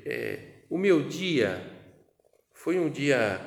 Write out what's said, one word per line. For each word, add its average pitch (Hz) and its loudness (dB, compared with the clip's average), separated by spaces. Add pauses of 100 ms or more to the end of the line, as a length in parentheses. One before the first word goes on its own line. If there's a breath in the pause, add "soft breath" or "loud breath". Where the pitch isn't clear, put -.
é, - -8
o - -4
meu 175 4
dia 131 -2 (880)
foi 175 -2
um 165 0
dia, 127 2